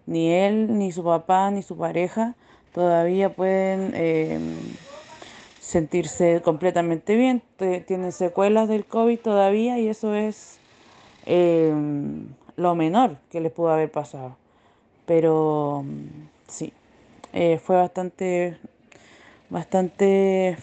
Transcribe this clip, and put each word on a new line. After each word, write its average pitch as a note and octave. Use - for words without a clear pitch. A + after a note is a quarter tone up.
ni E3
él, G#3
ni F#3+
su E3+
papá, F#3
ni G3
su F3+
pareja F3
todavía F3
pueden, F#3+
eh, D#3+
sentirse E3+
completamente E3+
bien. B3+
Te-, F3+
tienen F#3
secuelas G#3
del G#3+
covid A#3
todavía G#3+
y A3
eso G#3+
es... G#3+
Eh, E3+
lo F3
menor E3+
que E3+
les D#3+
pudo E3
haber D#3
pasado. C3+
Pero, D#3
sí, -
eh, E3+
fue F#3
bastante, F3+
bastante F#3+